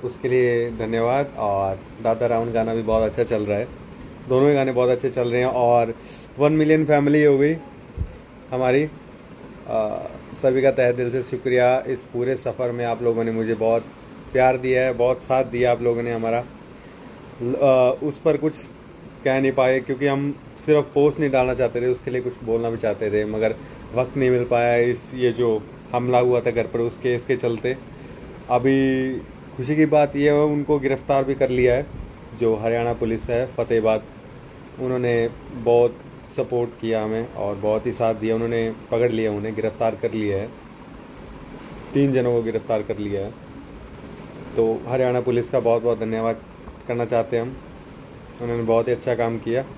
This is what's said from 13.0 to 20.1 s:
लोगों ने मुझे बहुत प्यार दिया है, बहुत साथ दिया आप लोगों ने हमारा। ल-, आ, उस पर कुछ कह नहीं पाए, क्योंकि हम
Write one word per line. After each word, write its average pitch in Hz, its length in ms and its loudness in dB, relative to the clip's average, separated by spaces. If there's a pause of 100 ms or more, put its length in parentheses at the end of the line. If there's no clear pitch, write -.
लोगों 117 200 2
ने 113 80 -2
मुझे 113 240 0
बहुत 113 300 0 (480)
प्यार 127 240 4
दिया 127 240 2
है, 131 120 2
बहुत 123 280 2
साथ 131 240 2
दिया 120 260 2
आप 117 100 0
लोगों 120 220 0
ने 120 100 -4
हमारा। 113 300 -2 (1000)
ल-, 123 140 -2
आ, 131 340 6 (140)
उस 147 160 -4
पर 151 180 2
कुछ 151 200 -2 (640)
कह 131 180 2
नहीं 135 100 2
पाए, 131 280 4
क्योंकि 131 280 -2
हम 139 260 0 (320)